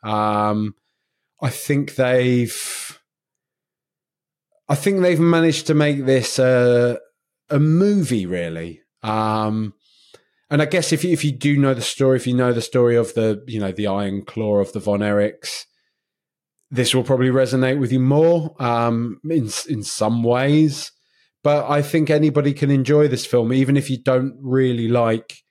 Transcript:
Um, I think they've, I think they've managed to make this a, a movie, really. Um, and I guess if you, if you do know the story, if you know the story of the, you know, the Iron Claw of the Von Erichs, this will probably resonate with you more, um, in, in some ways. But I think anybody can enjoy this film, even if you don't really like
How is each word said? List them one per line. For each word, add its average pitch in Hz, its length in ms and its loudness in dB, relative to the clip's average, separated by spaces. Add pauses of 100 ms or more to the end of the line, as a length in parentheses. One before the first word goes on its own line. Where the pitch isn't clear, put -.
Um, 107 720 -2 (640)
I 135 80 -2
think 139 460 -4
they've, 123 1040 -2 (1700)
I 143 60 2
think 196 260 0
they've 180 180 2
managed 165 480 2
to 160 60 2
make 147 320 2
this 131 340 0
a, 123 600 4 (500)
a 147 100 0
movie, 156 680 2
really. 85 560 -8 (220)
Um, 110 720 -2 (760)
and 147 120 0
I 156 40 2
guess 165 260 -2
if 156 120 -2
you, 180 80 0
if 165 120 -2
you 147 80 0
do 143 260 0
know 139 160 2
the 120 80 -6
story, 131 360 0
if 131 100 -4
you 123 60 -2
know 123 200 2
the 117 80 -2
story 120 340 2
of 113 180 0
the, 107 340 -2
you 113 120 -8
know, 98 120 -4
the 104 160 -4
Iron 98 380 -4
Claw 107 320 -2
of 98 160 -2
the 110 60 -6
Von 101 200 -2
Erichs, 104 680 -2 (1040)
this 123 220 -2
will 131 100 0
probably 127 260 2
resonate 131 500 0
with 123 120 -2
you 131 80 0
more, 156 640 2
um, 117 640 -2
in, 151 260 -2 (200)
in 110 140 -6
some 113 400 -2
ways. 139 680 0 (520)
But 147 260 0
I 147 120 2
think 147 280 -2
anybody 147 440 2
can 139 180 0
enjoy 143 360 4
this 127 180 -4
film, 120 280 0
even 135 240 2
if 139 120 -4
you 131 80 -4
don't 131 440 -2
really 127 460 0
like 117 640 -2